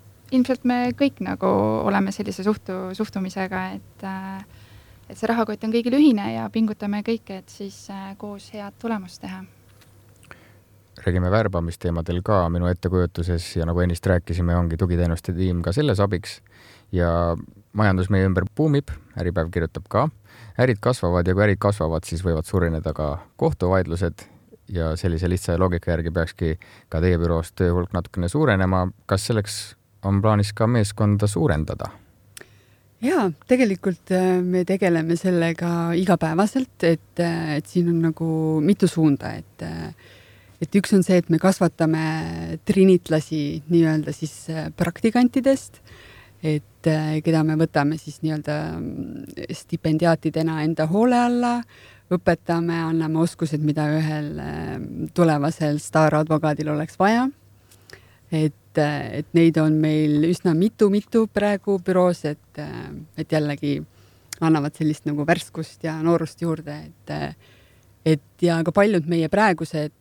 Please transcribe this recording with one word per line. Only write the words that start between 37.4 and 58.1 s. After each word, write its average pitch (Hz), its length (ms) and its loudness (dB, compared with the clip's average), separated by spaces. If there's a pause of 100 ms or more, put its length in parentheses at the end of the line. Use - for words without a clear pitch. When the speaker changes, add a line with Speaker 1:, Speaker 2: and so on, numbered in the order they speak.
Speaker 3:
et 151 100 -2
siin 175 220 0
on 170 220 2
nagu 160 220 -2 (280)
mitu 185 320 4
suunda, 156 480 2
et, - 240 -16
äh, 165 300 -8 (640)
et - 160 -2
üks 202 200 0
on 185 100 6
see, 180 160 4
et - 100 -2
me 165 80 4
kasvatame 165 1300 0
trinitlasi 165 760 4 (280)
nii-öelda 156 460 2
siis, - 180 -8 (180)
äh, 156 240 -8
praktikantidest, 240 1040 0 (640)
et, 151 440 -2
äh, 156 360 0
keda 160 200 2
me 156 160 0
võtame 156 400 0
siis - 220 -14
nii-öelda, 151 360 -4 (220)
mm, - 760 -10
stipendiaatidena 160 1080 -2
enda 156 240 0
hoole 226 280 4
alla, 240 380 2 (580)
õpetame, 170 640 0 (140)
anname 160 300 0
oskused, 156 440 -2
mida 151 300 0
ühel, 151 460 -2
äh, 147 340 -8 (400)
tulevasel 151 640 2
staaradvokaadil 151 920 0
oleks 151 260 -6
vaja. 233 300 2 (1040)